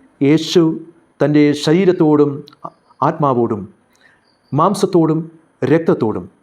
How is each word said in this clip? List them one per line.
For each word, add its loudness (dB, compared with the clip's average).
യേശു 2
തൻ്റെ 2
ശരീരത്തോടും 2
ആത്മാവോടും -2
മാംസത്തോടും 0
രക്തത്തോടും -2